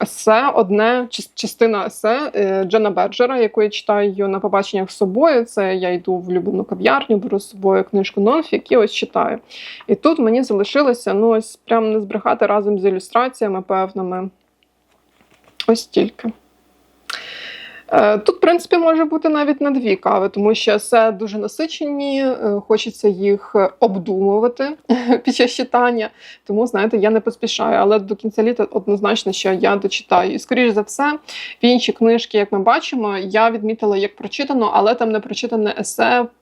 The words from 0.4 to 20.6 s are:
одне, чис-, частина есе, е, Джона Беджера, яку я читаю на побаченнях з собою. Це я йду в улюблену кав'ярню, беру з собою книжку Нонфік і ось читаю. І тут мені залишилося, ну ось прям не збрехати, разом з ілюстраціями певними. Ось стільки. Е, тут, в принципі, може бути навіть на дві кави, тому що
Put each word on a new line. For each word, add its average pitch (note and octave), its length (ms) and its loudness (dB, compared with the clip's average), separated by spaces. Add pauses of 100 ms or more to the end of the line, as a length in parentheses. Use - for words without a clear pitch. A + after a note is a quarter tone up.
одне, A3+ 560 2
чис-, - 240 -12
частина A3 520 0
есе, A#3+ 480 -2
е, F#3+ 300 0
Джона G#3 260 2
Беджера, G3+ 480 0
яку A3 240 0
я G#3+ 60 2
читаю G3+ 600 0
на F#3+ 120 -2
побаченнях G3 500 -2
з - 60 -18
собою. A#3 480 2
Це F#3+ 300 -2
я F#3 160 -2
йду F3+ 260 -2
в F3+ 120 -8
улюблену F#3 360 -2
кав'ярню, A3+ 520 0
беру G3 240 -2
з - 100 -18
собою F#3+ 340 0
книжку G3 360 -2
Нонфік C4+ 520 0
і B3+ 40 6
ось G#3 160 4
читаю. - 460 -2 (480)
І - 80 2
тут D#4 240 0
мені A#3 240 2
залишилося, A#3 720 0
ну A3 140 2
ось A3 280 -2
прям A3 360 -2
не A3 80 0
збрехати, G#3+ 460 -2
разом G#3 320 0
з F3+ 60 -4
ілюстраціями G3 800 -2
певними. F#3+ 680 -4 (1400)
Ось A3+ 120 2
стільки. - 520 -4 (1600)
Е, G#3 260 4
тут, - 180 2
в - 40 -4
принципі, F4 360 2
може E4 280 4
бути D#4+ 240 -2
навіть D4 320 0
на C#4+ 100 0
дві A#3+ 260 0
кави, G3 320 0
тому G3+ 260 2
що G#3+ 180 0